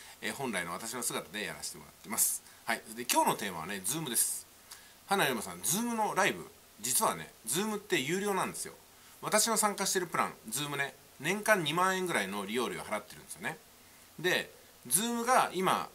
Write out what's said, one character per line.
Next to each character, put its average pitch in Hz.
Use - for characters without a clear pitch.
え 107
ー、 -
本 127
来 90
の 85
私 113
の 120
姿 117
で 101
や 82
ら 73
せ -
て 76
も 76
ら -
っ -
て -
ま 214
す。 -
は 117
い。 -
で、 120
今 311
日 220
の 127
テ 107
ー 95
マ 82
は 82
ね、 98
Zoom 151
で 113
す。 -
花 190
山 123
さ 95
ん、 90
Zoom 233
の 208
ラ 190
イ 139
ブ、 87
実 131
は 107
ね、 80
Zoom 202
っ -
て 180
有 156
料 202
な 180
ん 185
で -
す -
よ。 -
私 208
の 226
参 208
加 190
し -
て 190
る 180
プ 160
ラ 117
ン、 85
Zoom 143
ね、 139
年 190
間 202
二 147
万 185
円 185
ぐ 170
ら 107
い 95
の 101
利 107
用 120
料 85
を -
払 107
っ -
て -
る -
ん -
で -
す -
よ -
ね。 -
で、 151
Zoom 233
が 233
今、 156